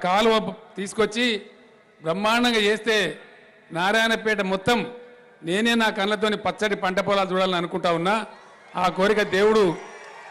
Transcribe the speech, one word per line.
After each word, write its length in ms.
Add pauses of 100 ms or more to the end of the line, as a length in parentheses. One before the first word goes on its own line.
కాలువ 300 (420)
తీసుకొచ్చి 480 (760)
బ్రహ్మాండంగా 680
చేస్తే 280 (840)
నారాయణపేట 640 (120)
మొత్తం 260 (680)
నేనే 340
నా 60 (100)
కళ్ళతోని 480
పచ్చడి 300 (100)
పంట 220
పొలాలు 260
చూడాలని 280
అనుకుంటా 280 (100)
ఉన్నా. 160 (680)
ఆ 40 (120)
కోరిక 240 (140)
దేవుడు 260 (680)